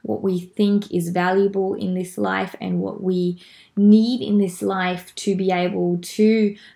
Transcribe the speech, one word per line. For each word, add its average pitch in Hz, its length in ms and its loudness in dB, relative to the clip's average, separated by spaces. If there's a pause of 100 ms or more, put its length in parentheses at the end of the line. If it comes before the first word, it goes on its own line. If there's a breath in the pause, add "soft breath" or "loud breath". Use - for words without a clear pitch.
what 214 200 -6
we 185 160 0
think 202 540 0
is 170 160 -2
valuable 190 640 0
in 185 200 -4
this 180 220 -6
life 190 440 -4
and 180 180 -4
what - 240 -6
we 180 400 -2 (340 loud breath)
need 220 440 6
in 208 180 0
this 190 240 -2
life 185 540 -4
to 196 180 -2
be 185 160 0
able 180 500 0
to 214 560 2 (200 loud breath)